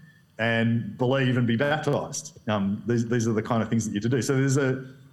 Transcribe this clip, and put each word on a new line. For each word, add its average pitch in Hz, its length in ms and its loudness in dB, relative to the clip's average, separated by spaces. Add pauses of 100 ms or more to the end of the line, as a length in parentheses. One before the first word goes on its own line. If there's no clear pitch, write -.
(400)
and 113 580 0
believe 127 400 2
and 123 100 2
be 117 80 2
baptized." 143 840 -2 (100)
Um, 104 380 -2
these, 117 200 2
these 117 200 0
are 117 60 2
the 107 100 0
kind 113 180 0
of - 80 -4
things 113 160 0
that 107 60 -6
you 101 60 -4
have 101 60 -2
to 117 60 0
do. 123 140 2
So 139 120 0
there's 135 220 2
a, 131 260 0 (300)